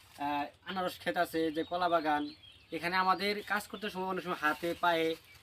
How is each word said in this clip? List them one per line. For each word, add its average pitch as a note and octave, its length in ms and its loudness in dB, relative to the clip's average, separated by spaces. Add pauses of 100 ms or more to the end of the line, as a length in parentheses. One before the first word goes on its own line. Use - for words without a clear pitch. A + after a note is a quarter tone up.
(180)
আহ, C#3+ 280 0 (200)
আনারস F3+ 320 -2
ক্ষেত F3 180 -2
আছে, D#3+ 360 2
যে D3+ 120 -2
কলা F3 240 0
বাগান, D3+ 460 2 (380)
এখানে E3 240 -2
আমাদের F#3 460 2
কাজ G#3 240 -2
করতে G3+ 240 -6
সময় F#3 160 -4
অনেক F#3 180 -2
সময় F3 120 -2
হাতে D#3 440 0
পায়ে E3 360 2 (260)